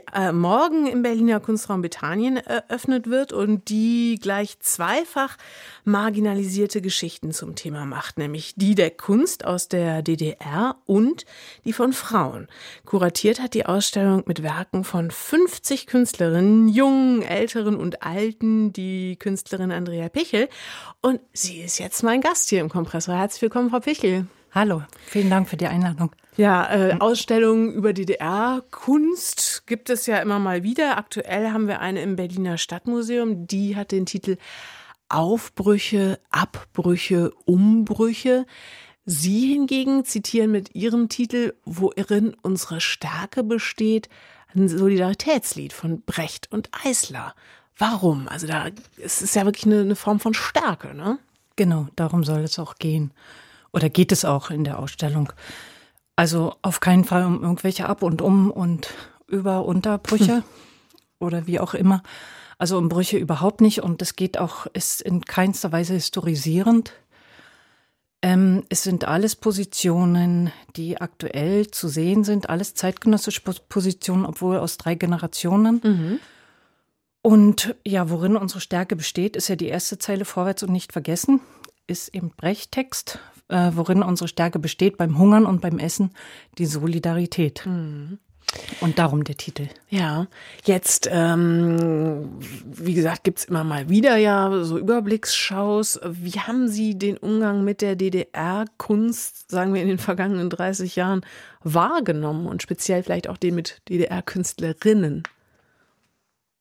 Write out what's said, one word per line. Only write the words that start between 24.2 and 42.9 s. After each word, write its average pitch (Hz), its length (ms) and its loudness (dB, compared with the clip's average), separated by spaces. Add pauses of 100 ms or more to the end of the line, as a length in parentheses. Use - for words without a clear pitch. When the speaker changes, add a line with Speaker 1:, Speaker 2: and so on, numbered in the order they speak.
Speaker 2:
Hallo, 185 300 0 (220)
vielen 196 240 2
Dank 190 180 4
für - 80 -8
die 175 120 -2
Einladung. 170 440 0 (240)
Speaker 1:
Ja, 196 340 4
äh, 190 220 4
Speaker 2:
Hm. 175 80 0
Speaker 1:
Ausstellungen 226 720 2
über 208 220 0
D-D-R-Kunst 247 1700 -2
gibt 233 240 -6
es 240 180 -2
ja 214 100 0
immer 202 220 0
mal 185 220 0
wieder. 254 360 0
Aktuell 214 540 -4
haben 214 180 0
wir 202 100 -4
eine 190 220 -4
im 185 160 -2
Berliner 180 400 -4
Stadtmuseum, 226 880 -4
die 202 300 -2
hat 202 160 -6
den 185 120 0
Titel 190 300 -4 (720)
Aufbrüche, 196 1120 0 (120)
Abbrüche, 175 1000 0 (140)
Umbrüche. 220 1000 4 (600)
Sie 196 480 0
hingegen 269 500 0
zitieren 220 480 0
mit 202 240 -2
ihrem 226 320 0
Titel, 240 460 -2 (100)
worin 196 800 0
unsere 175 400 -4
Stärke 185 640 -4